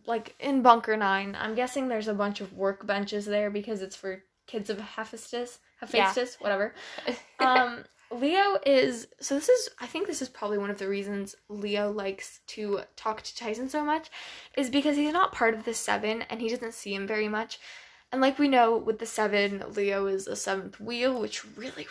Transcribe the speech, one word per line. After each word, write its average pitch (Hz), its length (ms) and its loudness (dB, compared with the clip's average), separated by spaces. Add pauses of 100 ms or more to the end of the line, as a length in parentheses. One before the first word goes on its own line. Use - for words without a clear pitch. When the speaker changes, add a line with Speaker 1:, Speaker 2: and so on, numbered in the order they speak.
Speaker 1:
like, 226 340 -4
in 277 240 2
Bunker 226 340 8
Nine, 196 420 2
I'm 220 160 -2
guessing 254 320 -2
there's 220 200 -2
a 214 60 0
bunch 202 280 0
of 190 100 -10
workbenches 202 760 -2
there 208 260 0
because 208 300 -6
it's 190 140 -10
for 190 280 -10 (240)
kids 214 220 -6
of 202 100 -4
Hephaestus, 226 800 -10 (220)
Speaker 2:
Yeah. 233 60 -10
Speaker 1:
Hephaestus, 233 540 2
whatever. 208 320 0 (320)
Speaker 2:
<laughs> - 340 -8
Speaker 1:
Um, 254 460 4 (260)
Leo 359 540 2
is, 262 420 4 (120)
so - 160 -2
this 302 140 2
is, 494 200 6 (100)
I 247 60 -8
think - 220 -6
this 339 140 -4
is 254 80 -6
probably 208 280 -4
one 202 120 -2
of 202 80 -6
the 196 100 -4
reasons 202 480 -4 (140)
Leo 208 420 -2
likes 196 560 -8
to 208 340 -4 (140)
talk - 260 -6
to - 140 -14
Tyson 240 340 -6
so 302 140 -2
much, 311 260 0 (460)
is 262 140 0
because 285 260 2
he's 294 180 2
not 359 200 2
part 226 200 2
of 214 120 -8
the 233 80 -4
Seven, 214 500 0
and 226 160 -8
he 226 100 -2
doesn't 226 240 -6
see 196 220 -8
him 196 100 -4
very 214 220 0
much. 214 320 -4 (520)
And 262 100 0
like 269 180 4
we 294 80 6
know, 233 300 6
with 220 220 -2
the 226 60 -6
Seven, 202 560 2 (120)
Leo 202 320 0
is 196 220 -2
a 202 100 -4
seventh 196 420 -4
wheel, 240 400 0
which 214 240 -6 (140)
really, 262 340 -10